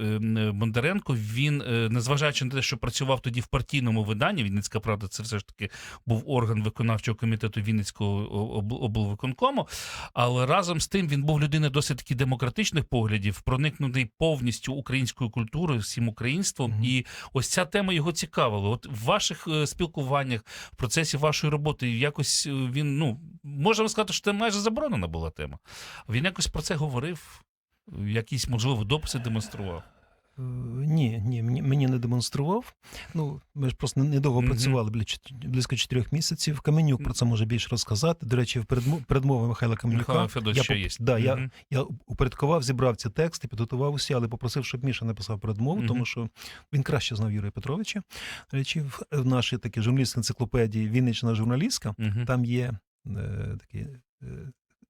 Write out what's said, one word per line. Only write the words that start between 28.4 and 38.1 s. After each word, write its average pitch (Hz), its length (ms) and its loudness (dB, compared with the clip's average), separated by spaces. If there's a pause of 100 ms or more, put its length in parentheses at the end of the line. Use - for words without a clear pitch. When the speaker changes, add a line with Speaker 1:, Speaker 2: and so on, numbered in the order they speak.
Speaker 1:
можливо, 117 360 2
дописи 139 340 -2
демонстрував? 110 640 -4 (560)
Speaker 2:
Е, 131 40 -8
ні, 123 840 0
ні, 120 160 0
мені, 127 200 0
мені 139 240 4
не 127 120 2
демонстрував. 139 760 0 (400)
Ну, 151 260 -4 (140)
ми 135 160 0
ж - 60 -4
просто 135 240 0
не-, 139 80 4
недовго 139 320 4
Speaker 1:
Мгм. 123 100 4
Speaker 2:
працювали, 123 400 2
бля, 113 100 0
чот-, - 480 -8
близько 127 280 0
чотирьох - 360 0
місяців. 151 480 0
Каменюк 147 440 4
про 117 100 0
це - 100 2
може 117 200 4
більше 110 240 0
розказати. 120 580 0